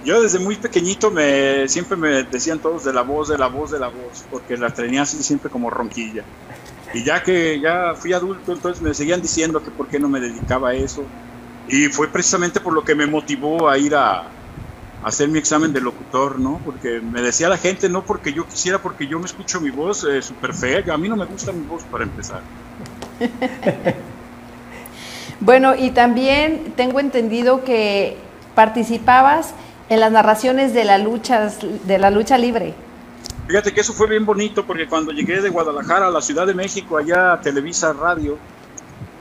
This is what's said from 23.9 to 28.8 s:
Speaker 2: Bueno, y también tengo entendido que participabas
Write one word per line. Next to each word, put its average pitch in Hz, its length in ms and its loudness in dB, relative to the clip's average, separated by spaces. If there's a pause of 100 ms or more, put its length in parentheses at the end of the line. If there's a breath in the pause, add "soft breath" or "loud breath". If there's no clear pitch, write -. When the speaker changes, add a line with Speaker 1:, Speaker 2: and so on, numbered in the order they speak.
Speaker 2:
Bueno, 262 320 8
y 254 180 0
también 262 840 4
tengo 254 240 2
entendido 254 640 2
que 208 540 0 (460)
participabas 247 880 4 (340 loud breath)